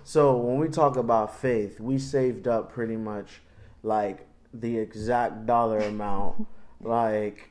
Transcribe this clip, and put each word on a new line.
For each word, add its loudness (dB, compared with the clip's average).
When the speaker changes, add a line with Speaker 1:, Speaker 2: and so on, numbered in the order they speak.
Speaker 1:
so 4
when 0
we 0
talk 2
about 0
faith, -2
we -2
saved -2
up 0
pretty -4
much, -10
like, -2
the -4
exact -2
dollar 2
amount, 2
Speaker 2:
<laughs> -20
Speaker 1:
like, -2